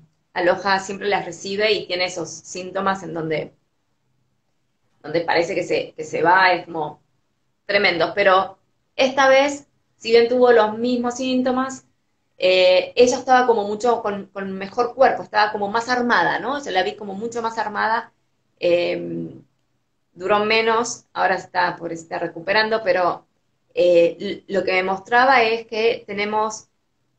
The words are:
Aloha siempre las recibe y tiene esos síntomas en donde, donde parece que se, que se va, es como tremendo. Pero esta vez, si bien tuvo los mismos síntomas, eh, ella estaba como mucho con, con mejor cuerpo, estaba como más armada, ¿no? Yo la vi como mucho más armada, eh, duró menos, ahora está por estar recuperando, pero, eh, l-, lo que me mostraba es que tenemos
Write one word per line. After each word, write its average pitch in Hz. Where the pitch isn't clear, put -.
Aloha 185
siempre 196
las 190
recibe 196
y -
tiene 180
esos 175
síntomas 190
en 160
donde, 160
donde 156
parece 170
que 175
se, 151
que 160
se -
va, 180
es 170
como 160
tremendo. 175
Pero 190
esta 269
vez, 285
si 226
bien 233
tuvo 247
los 214
mismos 240
síntomas, 262
eh, 185
ella 247
estaba 254
como 208
mucho 214
con, 202
con 196
mejor 196
cuerpo, 247
estaba 208
como 202
más 226
armada, 214
¿no? 269
Yo 208
la 185
vi 202
como 202
mucho 233
más 220
armada, 214
eh, 175
duró 208
menos, 226
ahora 185
está 175
por 170
estar 175
recuperando, 208
pero, 180
eh, 170
l-, 185
lo 190
que 185
me 185
mostraba 240
es 226
que 226
tenemos 214